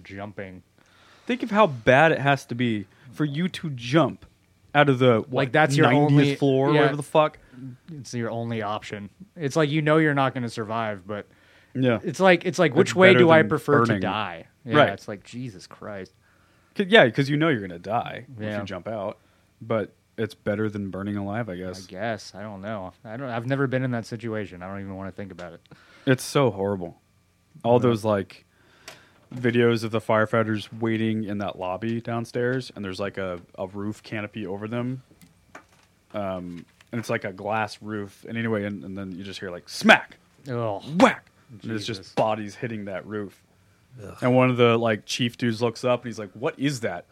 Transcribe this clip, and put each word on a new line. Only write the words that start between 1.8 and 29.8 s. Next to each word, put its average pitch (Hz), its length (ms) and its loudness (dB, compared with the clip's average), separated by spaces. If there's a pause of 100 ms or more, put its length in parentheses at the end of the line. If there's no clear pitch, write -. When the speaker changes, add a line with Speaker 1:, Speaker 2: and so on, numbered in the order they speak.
Speaker 2:
it 127 80 0
has 139 260 0
to 123 100 -10
be 113 300 -2 (260)
for 151 140 -4
you 151 240 -2
to - 220 -8
jump 123 540 2 (500)
out 143 120 6
of 131 120 4
the, 120 220 6
what, 135 120 -8
Speaker 1:
Like, 135 180 -2
that's 151 240 4
your 127 120 6
Speaker 2:
ninetieth 143 240 6
Speaker 1:
only 143 240 6
Speaker 2:
floor, 135 340 2
Speaker 1:
yeah. 147 120 4
Speaker 2:
whatever 147 140 2
the 147 80 -6
fuck. 151 360 2 (520)
Speaker 1:
It's 139 220 -14
your 117 160 -4
only 117 320 -4
option. 104 480 -8 (260)
It's 147 200 -4
like, 156 160 2
you 156 100 0
know 151 160 4
you're 156 160 4
not 135 220 2
gonna 120 120 -4
survive, 107 600 -6
but 101 180 -8 (480)
Speaker 2:
Yeah. 127 300 2
Speaker 1:
it's 151 160 -6
like, 180 260 6
it's 180 140 -2
like, 160 140 4
Speaker 2:
It's 139 40 -2
Speaker 1:
which - 180 4
way 185 140 10
Speaker 2:
better 185 100 8
Speaker 1:
do 165 120 8
I 160 80 10
Speaker 2:
than 156 100 4
Speaker 1:
prefer 147 300 2
Speaker 2:
burning. 113 160 2
Speaker 1:
to 98 120 -2
die? 95 380 -6 (180)
Yeah, 120 140 0
Speaker 2:
Right. 127 120 8
Speaker 1:
it's 98 180 -10
like, 104 160 -12
Jesus 120 420 -14
Christ. 98 480 -14 (600)
Speaker 2:
'Cause, 208 120 0
yeah, 180 220 8
'cause 135 220 -2
you 147 60 0
know 160 120 2
you're 117 120 0
gonna 87 180 -10
die 101 480 -6 (100)
if 104 60 -12
Speaker 1:
Yeah. 104 160 -6
Speaker 2:
you 101 60 -6
jump 92 220 -12
out. 107 300 -8 (420)
But 113 320 -4 (260)
it's 110 180 -6
better 107 340 -2
than 101 220 -8
burning 101 260 -6
alive, 101 320 -6
I 87 60 -8
guess. 92 320 -10
Speaker 1:
I - 20 -20
guess. 110 460 -10
I 98 80 -14
don't 101 180 -14
know. 98 320 -10 (100)
I 113 140 -14
don't, 135 120 -10
I've 117 180 -6
never 139 180 0
been 127 180 -2
in 127 80 -2
that 117 140 -4
situation. 107 560 -8
I 90 60 -12
don't 98 140 -10
even 98 140 -10
wanna 95 160 -10
think 95 200 -14
about 87 220 -14
it. - 80 -20 (440)
Speaker 2:
It's 127 180 2
so 135 280 0
horrible. 95 500 -4 (640)
All 120 140 6
Speaker 1:
Yeah. 120 120 0
Speaker 2:
those, 110 160 0
like, 101 400 -2 (880)
videos 117 500 2